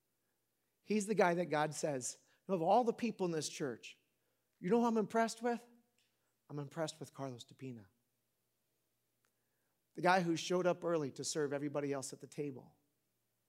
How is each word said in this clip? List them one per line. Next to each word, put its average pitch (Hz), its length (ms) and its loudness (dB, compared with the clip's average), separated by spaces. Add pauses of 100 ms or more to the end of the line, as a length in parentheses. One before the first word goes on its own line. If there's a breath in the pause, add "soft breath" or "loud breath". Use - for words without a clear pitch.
(840)
He's 208 200 0
the 208 100 -2
guy 175 200 6
that 170 160 0
God 151 240 2
says, 139 420 -4 (320)
of 185 140 0
all 208 220 6
the 220 100 4
people 208 320 -2
in 170 60 0
this 156 180 -2
church, - 480 -8 (600)
you 180 100 -2
know 233 100 6
who 233 60 4
I'm 226 100 0
impressed 226 460 0
with? 233 180 -2 (920)
I'm 147 80 -8
impressed 156 400 -4
with 139 140 -14
Carlos 131 320 -8
DePina. 123 380 -14 (2000)
The 160 80 -6
guy 180 200 6
who 170 140 2
showed 180 300 0
up 175 160 2
early 160 280 0
to 143 120 -10
serve 143 300 -2
everybody 143 400 -4
else 139 220 -6
at - 80 -18
the 143 40 -14
table. 139 460 -10 (760)